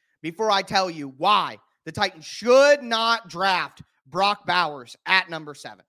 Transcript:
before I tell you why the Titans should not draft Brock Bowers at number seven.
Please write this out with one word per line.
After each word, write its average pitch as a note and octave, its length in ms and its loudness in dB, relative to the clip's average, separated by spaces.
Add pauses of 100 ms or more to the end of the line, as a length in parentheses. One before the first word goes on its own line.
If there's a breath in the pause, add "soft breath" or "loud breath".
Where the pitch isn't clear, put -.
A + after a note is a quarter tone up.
(240)
before F3 260 -4
I G3 140 2
tell F#3+ 260 -2
you C#3+ 280 -12
why E3 420 0 (260)
the D#3+ 60 -12
Titans F#3+ 340 -6
should C4+ 560 4
not A3+ 480 -2
draft F3 540 -2 (240)
Brock F#3+ 400 -2
Bowers D3+ 580 -4
at F3+ 240 2
number D#3 240 -12
seven. G#2 360 -20